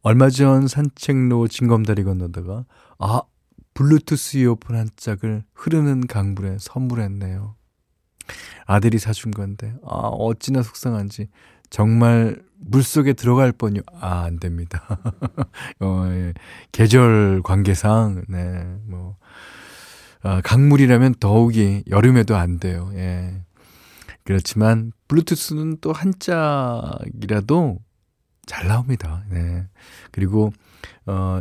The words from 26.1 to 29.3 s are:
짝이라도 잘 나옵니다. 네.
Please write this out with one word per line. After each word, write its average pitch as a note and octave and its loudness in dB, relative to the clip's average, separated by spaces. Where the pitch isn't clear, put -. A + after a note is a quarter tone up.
짝이라도 B2+ -2
잘 - -8
나옵니다. G#2+ -2
네. F2 -4